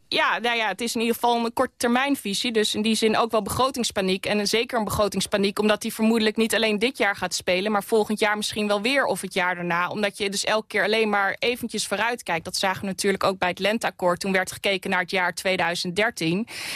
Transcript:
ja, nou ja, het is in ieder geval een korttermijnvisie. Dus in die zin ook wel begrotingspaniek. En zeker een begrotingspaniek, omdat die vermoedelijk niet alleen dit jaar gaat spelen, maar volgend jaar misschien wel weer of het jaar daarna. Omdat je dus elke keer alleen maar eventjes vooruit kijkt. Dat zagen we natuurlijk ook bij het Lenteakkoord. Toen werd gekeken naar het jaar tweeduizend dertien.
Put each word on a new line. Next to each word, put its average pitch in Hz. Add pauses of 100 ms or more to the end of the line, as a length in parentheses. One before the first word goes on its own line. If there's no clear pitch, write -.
ja, 262
nou 233
ja, 220
het 196
is 233
in 233
ieder 233
geval 233
een 233
korttermijnvisie. 247
Dus 214
in 214
die 220
zin 220
ook 226
wel 220
begrotingspaniek. 208
En 208
zeker 240
een 214
begrotingspaniek, 202
omdat 208
die 226
vermoedelijk 220
niet 220
alleen 214
dit 240
jaar 202
gaat 180
spelen, 190
maar 202
volgend 214
jaar 208
misschien 208
wel 202
weer 262
of -
het 190
jaar 180
daarna. 175
Omdat 202
je 196
dus 196
elke 214
keer 202
alleen 214
maar 202
eventjes 233
vooruit 226
kijkt. 165
Dat 185
zagen 190
we 202
natuurlijk 196
ook 196
bij 180
het 180
Lenteakkoord. 190
Toen 196
werd 185
gekeken 196
naar 185
het 180
jaar 180
tweeduizend 175
dertien. 208 (280)